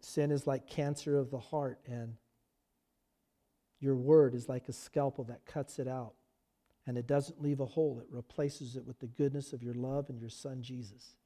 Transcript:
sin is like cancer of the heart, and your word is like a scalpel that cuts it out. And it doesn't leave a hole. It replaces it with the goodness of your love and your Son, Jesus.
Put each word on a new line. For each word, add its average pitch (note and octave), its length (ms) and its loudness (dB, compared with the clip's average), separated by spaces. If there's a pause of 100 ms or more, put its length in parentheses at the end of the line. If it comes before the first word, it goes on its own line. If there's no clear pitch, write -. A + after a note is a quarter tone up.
sin D3 300 0
is C#3 160 0
like C3+ 200 -2
cancer C#3+ 500 0
of B2+ 140 0
the C3 80 -4
heart, C3+ 460 -4
and A#2 300 -8 (1600)
your C#3 160 2
word C3+ 400 10
is A#2+ 140 -4
like B2+ 200 -4
a A#2+ 40 -4
scalpel C#3 520 -2
that A#2 200 -14
cuts - 340 -6
it B2+ 80 -2
out. B2+ 260 -6 (760)
And B2 100 -2
it A#2+ 100 -4
doesn't C#3+ 340 2
leave C#3+ 200 0
a C3+ 40 -2
hole. C#3 340 2
It A2+ 120 -16
replaces C3 640 -4
it B2 100 -10
with B2 140 -12
the C3 80 -10
goodness C#3 460 -2
of A#2+ 100 -8
your A#2+ 100 -4
love C3+ 360 -4
and B2 100 -10
your A2+ 100 -10
Son, C3 320 -10
Jesus. A#2+ 540 -14 (100)